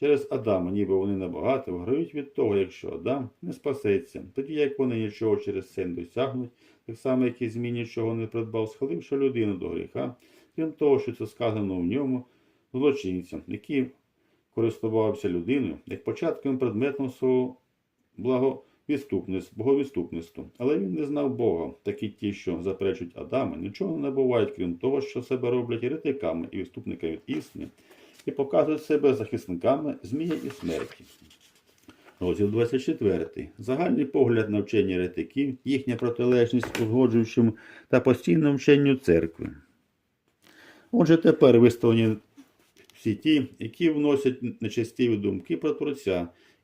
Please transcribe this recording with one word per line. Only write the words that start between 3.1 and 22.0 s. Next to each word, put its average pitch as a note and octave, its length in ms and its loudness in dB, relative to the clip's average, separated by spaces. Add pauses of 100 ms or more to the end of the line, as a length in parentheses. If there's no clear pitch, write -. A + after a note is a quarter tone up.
не F3 100 -8
спасеться, - 720 -2 (120)
тоді C3+ 200 -6
як C#3+ 240 0
вони B2 200 0
нічого G#2+ 380 0
через F#2+ 360 -6
це F#2 140 -6
не F2 160 -8
досягнуть, B2 480 -4 (360)
так A2+ 120 -12
само, B2+ 260 0
як B2 180 -2
і A#2 60 -2
Змій A#2+ 240 -4
нічого A2+ 420 -4
не A2+ 120 -4
придбав, A2 420 -4
схиливши C#3+ 480 -6
людину A#2 400 0
до F2 120 -6
гріха, F2 460 -6 (420)
крім D#3+ 160 -2
того, C#3+ 260 4
що - 140 -4
це A2+ 140 -8
сказано G#2+ 520 -2
в F2 60 -2
ньому B2+ 400 -2 (480)
злочинцям, F#2 720 -2
який B2+ 400 -4 (680)
користувався A2 760 0
людиною F2 580 -2
як - 180 -12
початком C#3 540 -4
предметом B2+ 520 -2
свого B2+ 460 0 (600)
благовідступниць-, B2 1400 -4
боговідступництва. G#2+ 880 -2 (140)
Але B2+ 200 -2
він F#2+ 160 -4
не D#3 100 -4
знав C#3+ 300 -2
Бога, E2+ 380 -2 (100)
так G2+ 200 -6